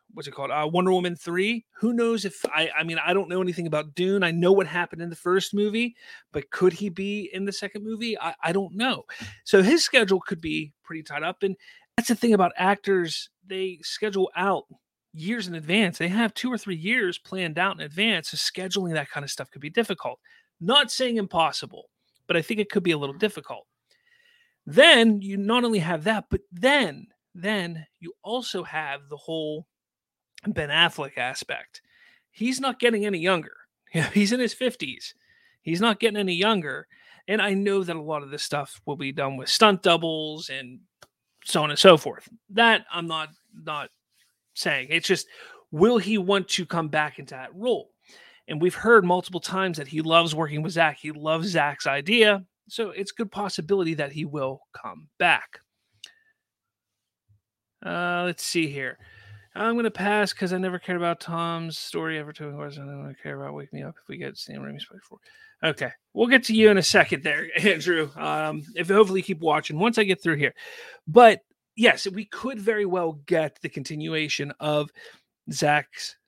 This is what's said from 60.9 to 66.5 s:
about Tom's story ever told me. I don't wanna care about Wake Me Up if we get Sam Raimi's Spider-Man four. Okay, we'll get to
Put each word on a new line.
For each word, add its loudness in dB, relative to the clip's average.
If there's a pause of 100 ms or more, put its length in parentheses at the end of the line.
about -2
Tom's -6
story -6
ever -12
told -12
me. -10
I -10
don't -14
wanna -14
care -12
about -12
Wake -14
Me -12
Up -14
if -20
we -14
get -12
Sam -14
Raimi's -14
Spider-Man -20
four. -20 (440)
Okay, -4 (220)
we'll 4
get 6
to -2